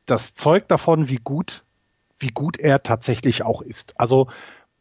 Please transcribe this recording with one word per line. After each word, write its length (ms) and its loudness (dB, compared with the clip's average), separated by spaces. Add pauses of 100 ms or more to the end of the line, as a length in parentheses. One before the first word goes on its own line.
das 300 -2
zeugt 360 2
davon, 380 2
wie 120 -4
gut, 440 -6 (520)
wie 120 -6
gut 300 -4
er 220 4
tatsächlich 640 -2
auch 180 -2
ist. 380 -12
Also, 280 2 (540)